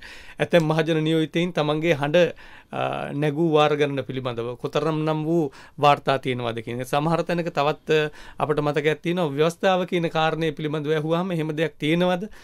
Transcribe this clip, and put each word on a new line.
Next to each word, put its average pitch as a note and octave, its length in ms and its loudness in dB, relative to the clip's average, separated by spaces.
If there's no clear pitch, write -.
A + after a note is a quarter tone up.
ඇතැම් D#3+ 300 2
මහජන D#3 380 2
නියෝජිතයින් D#3+ 500 0
තමන්ගේ D3+ 440 0
හඬ, C#3+ 220 2
අ, C3+ 140 -6
නැගූ D3 380 0
වාර D3+ 240 6
ගණන C#3+ 320 0
පිළිබඳව B2 520 -6
කොතරම් D3+ 420 -2
නම් D#3 240 -2
වූ D#3+ 260 0
වාර්තා C#3 440 4
තියෙනවද A#2+ 420 -4
කියන A#2+ 200 -8
එක. B2+ 60 -8
සමහර D#3+ 360 0
තැනක F3 260 -2
තවත්, D3 420 -2
අ, D3+ 200 2
අපට D3 260 0
මතකයක් D3 400 0
තියෙනවා E3+ 320 -2
ව්‍යවස්ථාව F3 540 0
කියන F3 200 -2
කාරණය D#3 440 0
පිළිබඳව D3+ 420 -4
ඇහුවාම E3 380 0
"එහෙම D#3 200 -2
දෙයක් D3+ 240 -2
තියෙනවද? F3 540 0